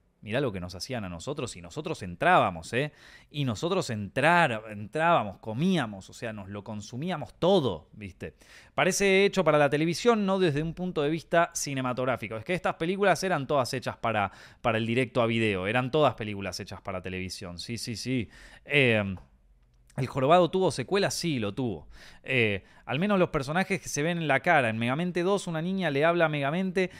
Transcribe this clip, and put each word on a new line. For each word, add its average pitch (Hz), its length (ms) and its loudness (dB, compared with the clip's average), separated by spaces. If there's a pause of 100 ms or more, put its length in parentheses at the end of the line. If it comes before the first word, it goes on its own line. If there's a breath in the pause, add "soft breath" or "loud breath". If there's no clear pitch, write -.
(200)
Mirá 107 220 -4
lo 127 100 -2
que 95 80 -6
nos 90 140 -10
hacían 113 300 -8
a 92 40 -8
nosotros, 120 480 -8
y 87 60 -18
nosotros 147 400 -8
entrábamos, 98 720 2
¿eh? 143 180 -2 (380 loud breath)
Y 143 160 -4
nosotros 165 420 -2
entrar-, 127 800 2
entrábamos, 110 680 0
comíamos, 113 720 -2
o - 20 -20
sea, 113 220 -10
nos 98 160 -12
lo 101 140 -10
consumíamos 123 720 -8
todo, 147 560 2
¿viste? 98 400 -14 (400 loud breath)
Parece 190 500 4
hecho 190 180 2
para 156 140 6
la 147 140 6
televisión, 170 560 2
no 196 120 2
desde 156 240 2
un 160 120 -6
punto 180 260 -6
de 143 80 0
vista 170 460 0
cinematográfico. 127 800 -4
Es 113 80 -10
que - 80 -4
estas 180 220 -2
películas 185 500 2
eran 165 220 0
todas 139 260 0
hechas 123 240 -6
para, 107 340 0 (300 loud breath)
para 113 160 2
el 113 80 2
directo 120 380 2
a 117 40 4
video, 110 400 2
eran 123 240 0
todas 147 240 4
películas 98 460 -8
hechas 98 220 -14
para 92 180 -8
televisión, 92 580 -8
sí, 117 200 -8
sí, 117 180 -8
sí. 123 320 -4 (380 loud breath)
Eh, 113 500 4 (800)
¿el 135 100 -4
Jorobado 151 440 4
tuvo 185 200 2
secuela? 165 400 -2
Sí, 147 300 -4
lo 101 140 -4
tuvo. 107 340 -4 (340 loud breath)
Eh, 110 400 0 (220 soft breath)
al 165 160 -4
menos 202 180 2
los 175 120 2
personajes 156 500 -2
que - 80 -16
se - 120 -4
ven 170 180 -2
en 160 100 -4
la 135 120 4
cara. 151 280 4
En 110 100 -2
Megamente 165 460 -2
dos, 196 240 0
una 160 120 -6
niña 180 300 -2
le 139 140 2
habla 170 220 4
a - 20 4
Megamente 170 720 -2